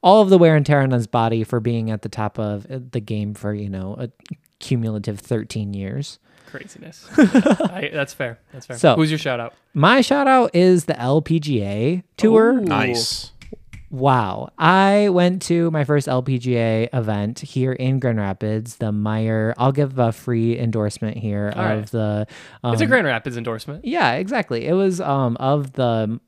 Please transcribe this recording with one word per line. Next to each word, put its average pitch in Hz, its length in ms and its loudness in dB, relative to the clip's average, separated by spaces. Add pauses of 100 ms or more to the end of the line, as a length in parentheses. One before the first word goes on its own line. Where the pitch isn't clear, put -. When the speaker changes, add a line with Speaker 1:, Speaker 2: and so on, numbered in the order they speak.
Speaker 1:
all 208 200 8
of 196 80 4
the 190 100 8
wear 160 160 8
and 143 100 4
tear 147 160 4
on 131 100 2
his 120 160 0
body 113 360 0
for 120 160 -2
being 113 320 -2
at 107 100 -6
the 110 80 -10
top 107 300 -6
of, 104 300 -4
uh, 135 100 -10 (120)
the 123 80 -4
game 104 360 -6
for, 104 180 -6
you 104 160 -6
know, 95 300 -8
a 123 100 -8 (500)
cumulative 110 600 -4
thirteen 110 540 -6
years. 101 440 -8 (300)
Speaker 2:
Craziness. - 640 -20
Speaker 1:
<laughs> - 60 -2
Speaker 2:
I, 202 760 2
that's 143 200 -4
fair. 117 260 -8 (140)
That's 131 120 -18
fair. 123 120 -12
Speaker 1:
So 160 180 6
Speaker 2:
Who's 156 160 2
your 156 80 -2
shout 135 200 -4
out? 117 140 -10 (200)
Speaker 1:
my 208 280 6
shout 277 260 2
out 262 280 4
is 180 300 6
the - 140 -4
L 135 220 2
P 160 180 0
G 147 240 -2
A 117 400 -2 (140)
Tour. 220 360 6
Speaker 2:
Ooh. 254 80 0
Speaker 3:
Nice. 113 720 -2 (600)
Speaker 1:
Wow. 127 680 0
I 196 520 4
went 180 340 2
to 170 280 0
my 156 120 0
first 143 240 0
L 127 140 0
P 131 160 -2
G 123 200 -2
A 113 360 0
event 107 460 -2
here 131 320 -4
in 131 280 -2
Grand 123 200 -2
Rapids, 107 580 -4
the 110 140 -4
Meyer. 110 680 -2
I'll 127 140 2
give 135 280 -2
a 117 120 2
free 117 480 -2
endorsement 110 580 -4
here 104 380 -4
Speaker 2:
All - 80 -4
Speaker 1:
of 107 60 -2 (100)
Speaker 2:
right. 107 120 -10
Speaker 1:
the, 107 360 -2 (380)
Speaker 2:
It's 117 160 0
a 330 40 2
Speaker 1:
um, - 40 -2
Speaker 2:
Grand 233 180 2
Rapids 120 300 -4
endorsement. 117 480 -10
Speaker 1:
Yeah, 226 280 0
exactly. 185 520 -4
It 151 80 0
was, 185 280 0
um, 135 360 -2
of 135 360 -2
the 117 540 -2